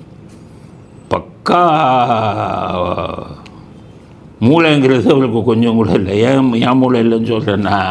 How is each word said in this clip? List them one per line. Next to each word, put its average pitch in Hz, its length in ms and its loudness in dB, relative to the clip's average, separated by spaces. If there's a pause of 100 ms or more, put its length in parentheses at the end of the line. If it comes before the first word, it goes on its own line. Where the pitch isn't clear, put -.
(1120)
பக்கா - 500 -2 (2750)
மூளைங்கிறது 139 680 2
அவருக்கு 127 340 2
கொஞ்சம் 117 300 0
கூட 110 160 0
இல்லை. 98 280 -2
ஏன், 131 360 2
ஏன் 117 220 0
மூளை 127 240 2
இல்லைன்னு 113 260 0
சொல்றேன்னா, 104 540 -2 (100)